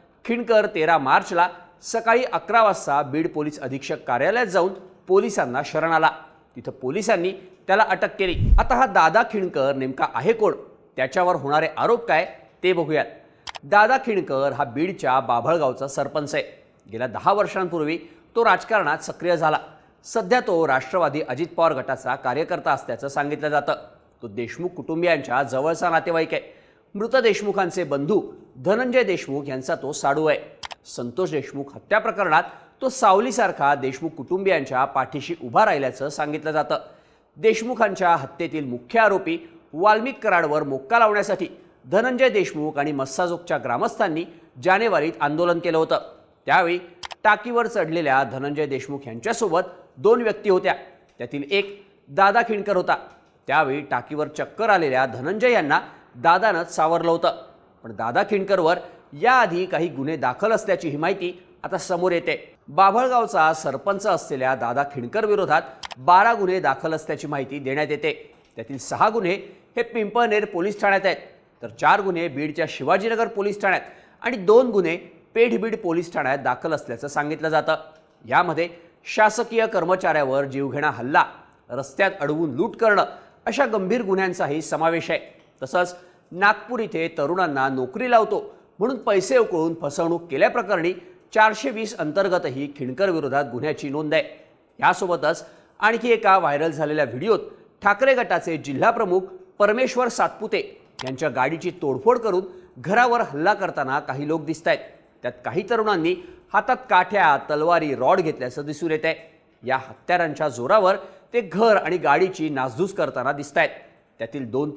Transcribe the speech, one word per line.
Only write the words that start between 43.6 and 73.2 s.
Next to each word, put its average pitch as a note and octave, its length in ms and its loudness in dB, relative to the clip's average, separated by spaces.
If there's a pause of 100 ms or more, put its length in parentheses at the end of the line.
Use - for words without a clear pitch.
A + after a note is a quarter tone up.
जानेवारीत F#3 580 2
आंदोलन E3+ 380 2
केलं E3 180 0
होतं. D#3+ 240 2 (440)
त्यावेळी F3 340 2 (440)
टाकीवर A3 440 2
चढलेल्या D#3+ 560 0
धनंजय C#3+ 420 -4
देशमुख C3+ 420 -6
यांच्यासोबत F#3 540 -2 (360)
दोन A3 240 4
व्यक्ती G#3 280 -2
होत्या. F3+ 260 2 (420)
त्यातील C#3 340 -8
एक G3+ 340 -2 (220)
दादा G3 340 4
खिणकर G#3 340 -2
होता. F3 320 0 (400)
त्यावेळी C#3+ 340 2
टाकीवर C#3+ 460 -4
चक्कर F3 420 -4
आलेल्या C#3 360 2
धनंजय F3 460 -2
यांना E3+ 300 2 (340)
दादानंच E3+ 600 2
सावरलं E3 360 2
होतं. E3 320 0 (400)
पण A2+ 120 -14
दादा A#2+ 280 0
खिणकरवर F#3+ 540 2 (360)
याआधी F#3+ 520 2
काही E3+ 220 -2
गुन्हे C#3+ 300 -6
दाखल C3 340 -2
असल्याची F#3+ 380 0
ही C#3+ 80 -4
माहिती F3 460 -4 (200)
आता F#3 140 -6
समोर F3+ 340 -2
येते. E3 440 -4 (120)
बाभळगावचा G3 840 4
सरपंच G3 540 -4
असलेल्या C3+ 480 0
दादा B2 280 -2
खिणकर C#3+ 420 -4
विरोधात F3+ 360 2 (360)
बारा F3+ 360 6
गुन्हे F#3+ 260 0
दाखल D3 340 0
असल्याची D#3 340 -6
माहिती C#3+ 320 -6
देण्यात C#3 300 -2
येते. D3 440 -4 (220)
त्यातील B2 220 -12
सहा E3 320 0
गुन्हे G3+ 240 0 (420)
हे A#3 60 0
पिंपळनेर G#3+ 640 0
पोलीस G3+ 360 -4
ठाण्यात G3 220 4
आहेत, F3 120 2 (460)
तर A#2 60 -10
चार D3+ 340 2
गुन्हे F3 260 -2
बीडच्या D3+ 420 -4
शिवाजीनगर G#3 580 0